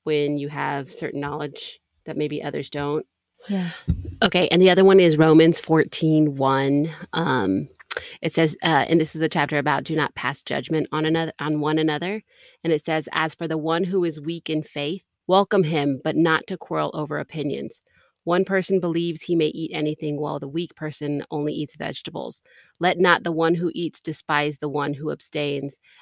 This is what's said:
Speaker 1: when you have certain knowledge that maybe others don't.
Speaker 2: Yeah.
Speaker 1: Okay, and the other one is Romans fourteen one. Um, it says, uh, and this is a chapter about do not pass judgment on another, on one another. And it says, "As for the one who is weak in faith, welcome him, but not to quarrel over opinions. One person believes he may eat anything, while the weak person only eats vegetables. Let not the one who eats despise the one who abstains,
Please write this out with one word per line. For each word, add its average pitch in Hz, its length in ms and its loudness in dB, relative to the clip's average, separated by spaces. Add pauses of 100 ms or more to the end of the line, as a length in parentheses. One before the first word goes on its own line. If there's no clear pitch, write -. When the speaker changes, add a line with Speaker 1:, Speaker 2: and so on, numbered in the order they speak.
Speaker 1:
when 147 340 0
you 143 120 -6
have 143 420 -6
certain - 300 -8
knowledge 147 580 -10 (240)
that 151 140 -10
maybe 147 260 -4
others 147 260 -8
don't. 147 360 -4 (420)
Speaker 2:
Yeah. 185 240 -2 (500)
Speaker 1:
Okay, 180 280 2
and 170 120 4
the 185 80 8
other 185 140 6
one 190 160 10
is 165 180 6
Romans 160 440 8
fourteen 156 760 2
one. 139 580 2 (200)
Um, 127 560 0 (520)
it 160 120 -2
says, 160 300 2
uh, 165 240 2
and 165 140 4
this 156 140 -2
is 156 60 -4
a 160 80 0
chapter 151 280 0
about 139 260 0
do 160 120 -4
not 151 180 0
pass 135 280 -6
judgment 143 500 -4
on 156 140 -2
another, 160 340 0
on 151 200 -2
one 156 200 0
another. 160 420 -2 (420)
And 170 100 0
it 147 120 -2
says, 156 280 -2
"As 156 200 -2
for 170 140 -8
the 160 100 -4
one 160 280 -2
who 180 180 0
is 156 180 -4
weak 165 280 -8
in 156 140 -2
faith, 151 420 -8 (220)
welcome 190 360 4
him, 143 400 0
but 160 120 -2
not 160 320 2
to 190 100 -8
quarrel 156 360 -4
over 151 240 -6
opinions. 143 640 -8 (440)
One 180 200 2
person 190 340 0
believes 170 420 -2
he 180 140 -2
may 156 120 2
eat 160 260 -6
anything, 151 460 -4
while 147 200 -6
the 143 80 -10
weak 165 280 -8
person 147 560 -6
only 151 220 -4
eats 147 240 -8
vegetables. - 640 -10 (380)
Let 175 200 0
not 180 240 4
the 170 80 -4
one 160 240 2
who 170 180 -4
eats 165 280 -8
despise 147 580 -4
the 151 100 -6
one 143 240 -4
who 151 160 -8
abstains, 143 720 -8 (220)